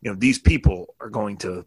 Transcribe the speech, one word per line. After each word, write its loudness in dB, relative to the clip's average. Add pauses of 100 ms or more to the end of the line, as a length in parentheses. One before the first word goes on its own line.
you -6
know, -6
these 2
people 2
are -14
going -4
to -8